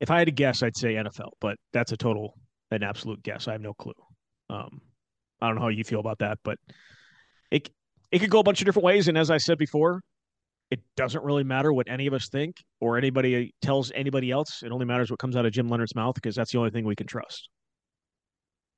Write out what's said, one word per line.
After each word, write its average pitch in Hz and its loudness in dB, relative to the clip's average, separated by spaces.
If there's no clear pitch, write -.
If 143 0
I 165 4
had 170 4
to 165 2
guess, 131 0
I'd 117 0
say 113 -2
N 107 -4
F - -12
L, - -14
but 104 -4
that's 120 0
a 113 -4
total, 107 -2
an 107 0
absolute 107 -8
guess. 107 -8
I 117 -4
have 110 -8
no 107 -10
clue. - -14
Um, 110 -12
I 117 0
don't 110 0
know 110 -4
how 117 0
you 110 -2
feel 110 -4
about 110 -6
that, 107 -2
but 104 -6
it, 151 0
it 180 4
could 208 0
go 214 8
a - 10
bunch 196 4
of 190 -2
different 196 4
ways. 185 6
And 160 4
as 160 4
I 160 4
said 165 2
before, 156 2
it 120 -4
doesn't 131 -2
really 143 2
matter 135 2
what 127 2
any 135 -2
of 139 -2
us 131 -2
think 151 -4
or 117 2
anybody 127 2
tells 139 0
anybody 135 -2
else. 147 -4
It 117 -10
only 127 -4
matters 123 0
what 113 -6
comes - -2
out 120 2
of 110 0
Jim 117 0
Leonard's 117 -2
mouth, 117 -2
'cause 110 -6
that's 113 -4
the 123 0
only 117 0
thing 113 -4
we 104 -2
can 98 -8
trust. - -12